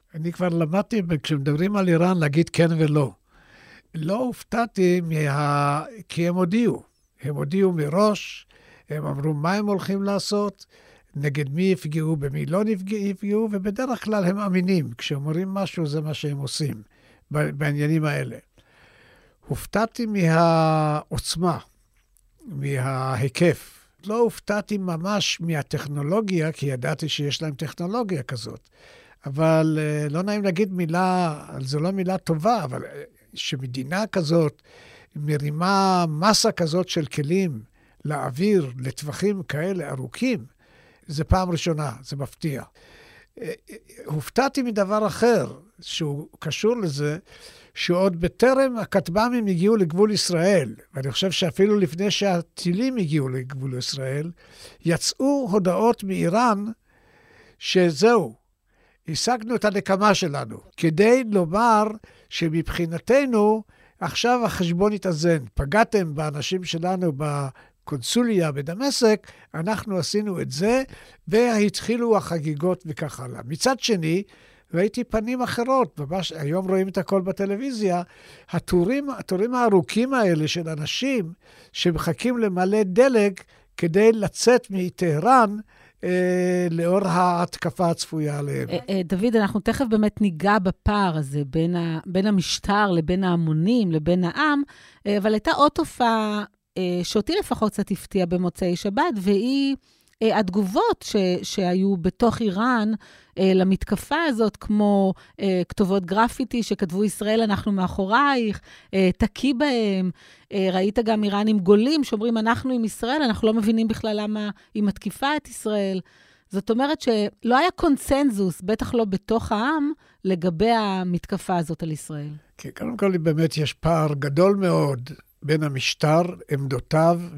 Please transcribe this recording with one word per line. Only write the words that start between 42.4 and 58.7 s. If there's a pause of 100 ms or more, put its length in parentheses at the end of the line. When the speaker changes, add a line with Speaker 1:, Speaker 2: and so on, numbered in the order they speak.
Speaker 1:
אה, (180)
אה, (280)
הופתעתי
מדבר
אחר, (280)
שהוא (100)
קשור
לזה, (580)
שעוד
בטרם
הכטב"מים
הגיעו
לגבול
ישראל, (200)
ואני
חושב
שאפילו
לפני
שהטילים
הגיעו
לגבול
ישראל, (540)
יצאו
הודעות
מאיראן (920)
שזהו, (760)